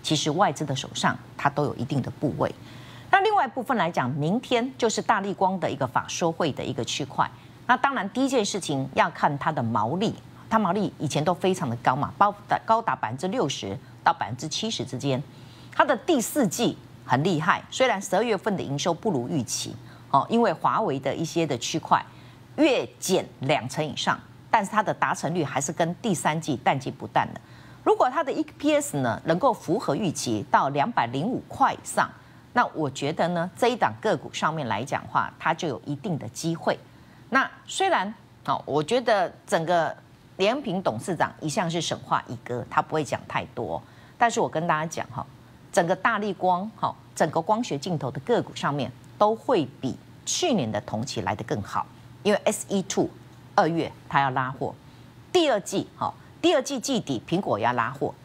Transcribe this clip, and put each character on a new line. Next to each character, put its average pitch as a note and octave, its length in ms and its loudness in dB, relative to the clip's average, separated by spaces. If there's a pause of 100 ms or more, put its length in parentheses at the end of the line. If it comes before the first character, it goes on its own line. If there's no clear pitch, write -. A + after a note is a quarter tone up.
其 D#3 140 0
实 D#3 140 0
外 F3 200 4
资 A#2+ 140 -4
的 C3+ 100 -2
手 - 180 -6
上 - 240 0 (200)
它 - 120 2
都 C#3+ 140 0
有 A#2+ 120 0
一 A#2+ 100 -4
定 C#3 160 0
的 B2 100 -4
部 C3+ 260 -2
位。 B2+ 160 0 (580)
那 F#4+ 100 8
另 G#4 120 4
外 F#4 100 4
一 C4 60 0
部 B3+ 140 -6
分 B3+ 120 0
来 F3 140 2
讲， D#3 180 0
明 D3+ 320 0
天 B3 380 0
就 B3 100 2
是 G#3 140 0
大 G#3+ 180 2
立 G3 140 -2
光 F#3+ 260 2
的 D#3+ 80 0
一 A2+ 80 0
个 C3 120 -2
法 - 200 -2
说 E3+ 240 0
会 E3 200 0
的 - 120 -6
一 - 80 -4
个 A2+ 140 -4
区 - 180 -6
块。 - 240 -2 (380)
那 B3 100 4
当 C4+ 200 0
然 G3+ 160 -2
第 B3+ 120 0
一 C4+ 60 0
件 A#3+ 160 2
事 G3 140 -2
情 C#3 340 -2
要 G3 160 4
看 D3+ 300 0
它 D#3+ 120 0
的 C#3+ 120 -2
毛 A2+ 320 0
利， F#3+ 180 0 (340)
它 A3 120 4
毛 G3+ 140 2
利 G3 260 0
以 D3+ 80 -2
前 D3 180 0
都 F3+ 80 4
非 F#3 180 2
常 F3+ 160 -2
的 A#2 100 -2
高 C3 180 2
嘛， C#3 240 -2
高 G3+ 120 6 (160)
达， - 200 2
高 A3+ 120 4
达 D3 160 0
百 A2+ 140 -6
分 B2 80 -6
之 F#3 120 -4
六 G3 200 0
十 G2+ 260 -4 (280)
到 E3+ 100 6
百 G2 140 -4
分 A#2+ 100 -6
之 D#3 100 -6
七 A3 220 -4
十 G3+ 160 -4
之 C3+ 100 -8
间。 B2+ 260 0 (500)
它 - 120 2
的 C#4 140 2
第 C#4 240 2
四 C4 260 0
季 - 300 0 (260)
很 C3 200 2
厉 E3 180 2
害， E3+ 300 0
虽 C4 160 2
然 G3+ 120 0
十 G3 160 -4
二 G3+ 60 4
月 A3+ 160 0
份 G3+ 180 -2
的 - 60 -4
营 C#3 160 -4
收 E3+ 160 0
不 G#3+ 160 -2
如 B2+ 180 0
预 C3 140 0
期， - 340 -6 (360)
哦， C#3 180 4
因 A3+ 100 4
为 G#3 140 4
华 D3+ 280 0
为 C#3+ 180 0
的 C3+ 120 -2
一 D#3+ 140 -2
些 D#3+ 220 0
的 C#3 100 -2
区 - 220 -4
块 - 260 2 (520)
月 A#3+ 300 4 (120)
减 F3+ 280 0 (120)
两 C3+ 280 0
成 D#3 160 -4
以 D3+ 120 -4
上， - 240 0 (320)
但 A3 120 4
是 F#3+ 60 -6
它 G#3+ 140 2
的 - 100 0
达 C#3 220 0
成 - 180 -4
率 E3 100 0
还 C3 160 -2
是 D#3+ 140 -4
跟 F3 220 0
第 G#3+ 180 0
三 D#3 260 0
季 D#3 180 -2
淡 C#3+ 220 2
季 C3+ 120 -6
不 A2 160 -12
淡 C3 260 0
的。 - 80 -14 (420)
如 G#4+ 120 6
果 D4+ 120 4
它 D4 160 0
的 C4+ 80 -4
E D#4 140 -2 (140)
P D4+ 160 2
S C#4+ 220 0
呢 B2 280 0
能 E3 140 2
够 B3+ 120 4
符 G3+ 280 0
合 E3 160 0
预 F#3+ 160 0
期 G#2+ 400 -2
到 F3 180 4
两 C#3+ 220 0
百 B2+ 160 0
零 C#3 180 -4
五 A3+ 220 -2
块 - 260 2
以 - 100 -8
上， - 240 0 (440)
那 A#3+ 220 2
我 D3 160 -2
觉 C#3 240 -4
得 E3+ 160 2
呢， F3 260 -2
这 A#3+ 120 2
一 B3 80 2
档 A2 260 0
个 G3 160 2
股 - 160 -10
上 D#3+ 180 0
面 D#3 160 -4
来 G#2+ 160 -2
讲 C#3 220 -4
话， - 340 0
它 E3 140 0
就 E3+ 140 -2
有 B2 180 -4
一 C#3+ 100 -4
定 F3 220 -4
的 A2 120 -8
机 E3 260 -4
会。 F#3 220 0 (520)
那 B3+ 200 2 (180)
虽 F#4+ 200 0
然， G#3+ 240 2 (340)
哦， C#3+ 200 0
我 C#3+ 180 0
觉 A#3 160 2
得 G#3 320 2 (140)
整 E3+ 220 0
个 E3 280 2 (420)
联 A3 220 2
平 G3 220 -2
董 A#2+ 160 0
事 E3 180 -2
长 - 240 2
一 - 80 -4
向 E3 220 0
是 E3 100 -2
神 D3 200 -2
话 - 280 -2
一 B2 160 -8
哥， A#2+ 240 -6
他 - 140 2
不 - 140 -4
会 D#3 80 2
讲 A#2+ 240 -4
太 - 260 -4
多， E2+ 280 -6 (360)
但 A#3+ 120 4
是 A3+ 100 -2
我 D#3+ 100 2
跟 D#3+ 160 -2
大 D#3+ 120 2
家 D#3 60 -2
讲 - 280 -8
哈， - 120 -8 (480)
整 F3+ 140 4
个 F3+ 100 2
大 G#3+ 220 0
立 G3+ 160 -2
光， F#3 420 0
哈， - 180 -2 (220)
整 E3 140 2
个 D#3+ 100 0
光 G#3+ 240 2
学 D#3 140 -4
镜 D#3+ 220 -4
头 C3+ 100 -2
的 C#3+ 120 -6
个 A3+ 200 2
股 - 140 -6
上 D3 180 0
面 C#3 180 -2 (240)
都 G#3+ 200 4
会 A3 280 2 (160)
比 - 160 -4 (300)
去 D#4 300 0
年 B2 140 2
的 G#2 120 -2
同 A2 240 -4
期 - 160 -6
来 F#2+ 140 -2
得 - 80 -10
更 A2 180 -2
好， - 240 -4 (380)
因 G#3 100 4
为 G3+ 120 2
S A3 220 0
E G3 140 0
two - 260 0 (460)
二 F#3 140 6
月 E3 220 0 (200)
它 C#3+ 100 4
要 C#3 120 2
拉 C3 180 0
货， C3 240 -6 (580)
第 D#4+ 200 4
二 G#3 100 2
季， - 340 -4
哈， - 160 -4 (300)
第 E4+ 140 6
二 C#4 80 4
季 C#4 160 -4
季 B3+ 200 0
底 C3 300 -4
苹 F3 100 2
果 C3 200 0
要 A2+ 140 2
拉 A#2+ 180 0
货 C3+ 200 -4 (140)